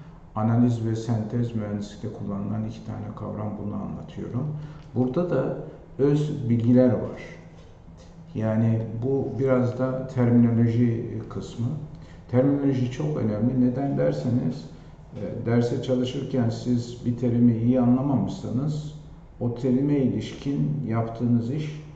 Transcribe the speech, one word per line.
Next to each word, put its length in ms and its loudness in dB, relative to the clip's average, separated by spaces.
Analiz 500 2
ve 100 0
sentez 600 -2
mühendislikte 580 -6
kullanılan 540 -4
iki 180 -12
tane 200 -8
kavram, 380 -6
bunu 100 -6
anlatıyorum. 800 -6
Burada 340 0
da 280 0
öz 520 2
bilgiler 400 6
var. 320 -2
Yani 460 2
bu 240 0
biraz 400 2
da 280 -2
terminoloji 1120 4
kısmı. 380 -6
Terminoloji 600 4
çok 260 -2
önemli. 520 2
Neden 280 0
derseniz, 680 0
e, 300 -8
derse 380 2
çalışırken 640 0
siz 560 -2
bir 120 0
terimi 400 4
iyi 220 4
anlamamışsanız 1160 0
o 160 -2
terime 420 2
ilişkin 920 -2
yaptığınız 640 0
iş, 320 -6